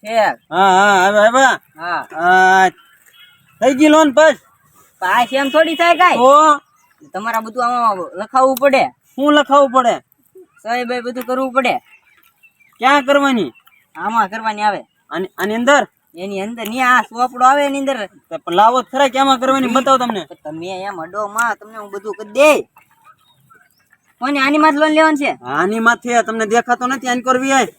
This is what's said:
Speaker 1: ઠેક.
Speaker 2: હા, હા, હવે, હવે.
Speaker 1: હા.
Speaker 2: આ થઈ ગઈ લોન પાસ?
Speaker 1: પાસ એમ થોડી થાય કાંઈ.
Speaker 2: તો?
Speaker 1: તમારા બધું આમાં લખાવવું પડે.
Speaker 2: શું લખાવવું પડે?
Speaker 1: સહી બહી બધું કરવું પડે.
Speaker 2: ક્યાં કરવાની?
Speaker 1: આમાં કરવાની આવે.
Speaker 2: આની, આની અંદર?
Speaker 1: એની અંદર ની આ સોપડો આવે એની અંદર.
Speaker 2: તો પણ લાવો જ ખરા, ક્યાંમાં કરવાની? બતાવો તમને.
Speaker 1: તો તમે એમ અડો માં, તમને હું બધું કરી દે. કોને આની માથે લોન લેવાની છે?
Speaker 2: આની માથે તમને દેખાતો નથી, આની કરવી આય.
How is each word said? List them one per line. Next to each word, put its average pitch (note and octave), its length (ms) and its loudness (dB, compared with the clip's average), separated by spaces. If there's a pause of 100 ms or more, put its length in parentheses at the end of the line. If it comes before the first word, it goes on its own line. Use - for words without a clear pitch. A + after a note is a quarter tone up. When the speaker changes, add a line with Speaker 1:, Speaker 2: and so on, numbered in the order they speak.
Speaker 1:
ઠેક. G#3 320 0 (180)
Speaker 2:
હા, F#3+ 240 4
હા, G3 300 4
હવે, G#3 200 2
હવે. B3 180 4 (360)
Speaker 1:
હા. E3+ 200 -6 (240)
Speaker 2:
આ F#3 440 4 (920)
થઈ C4 200 2
ગઈ D4+ 160 6
લોન D#4 220 4
પાસ? D4+ 200 4 (640)
Speaker 1:
પાસ A3 320 -2
એમ C4+ 180 -2
થોડી D4+ 300 0
થાય E4+ 200 2
કાંઈ. D4 220 2
Speaker 2:
તો? D4 380 6 (500)
Speaker 1:
તમારા A3 340 -6
બધું A#3 200 -8
આમાં A#3 320 -2 (240)
લખાવવું C4 400 0
પડે. C4+ 220 2 (300)
Speaker 2:
શું D4 260 0
લખાવવું C#4 360 2
પડે? A#3+ 200 2 (680)
Speaker 1:
સહી A#3+ 280 -6
બહી B3 160 -6
બધું B3 220 -10
કરવું B3+ 280 -4
પડે. B3 180 0 (1040)
Speaker 2:
ક્યાં C4+ 280 2
કરવાની? C4+ 440 0 (440)
Speaker 1:
આમાં G3+ 360 -4
કરવાની G#3+ 360 -6
આવે. F3+ 140 -4 (300)
Speaker 2:
આની, F3+ 280 -8
આની G#3 220 -4
અંદર? B3+ 220 2 (400)
Speaker 1:
એની G3 220 -8
અંદર A3+ 260 -12
ની B3+ 160 -4
આ B3 200 2
સોપડો B3 380 -4
આવે C#4+ 220 4
એની C#4 160 -4
અંદર. C4+ 140 -4 (320)
Speaker 2:
તો E3 140 -10
પણ E3+ 160 -6
લાવો A#3 240 4
જ - 80 -12
ખરા, C4+ 220 0
ક્યાંમાં C4 300 0
કરવાની? C4 320 0
બતાવો C4 260 2
તમને. A3+ 200 -4 (100)
Speaker 1:
તો E3 120 -20
તમે D#3+ 240 -12 (200)
એમ G3 160 -12
અડો G3+ 320 -10
માં, A#3 240 -4
તમને A3 180 -20
હું G#3 160 -16
બધું G3+ 260 -10
કરી G#3 200 -16
દે. D4+ 120 6 (1700)
કોને C#4 220 -4
આની D4 220 0
માથે D4+ 180 -2
લોન D#4 160 0
લેવાની D#4 260 0
છે? B3+ 80 -4 (240)
Speaker 2:
આની G#3 320 -2
માથે A#3+ 400 -2
તમને A3 240 -4
દેખાતો A#3+ 360 -2
નથી, B3+ 240 -6
આની B3 180 -6
કરવી C4 280 0
આય. A3 220 0